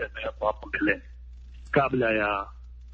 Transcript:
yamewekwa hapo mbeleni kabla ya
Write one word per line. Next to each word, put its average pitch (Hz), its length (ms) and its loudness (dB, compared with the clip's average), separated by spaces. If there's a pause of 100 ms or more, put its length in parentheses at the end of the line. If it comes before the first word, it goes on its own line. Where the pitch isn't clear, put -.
yamewekwa 110 440 -4
hapo - 220 0
mbeleni 101 340 2 (680)
kabla 131 420 4
ya 104 340 2 (480)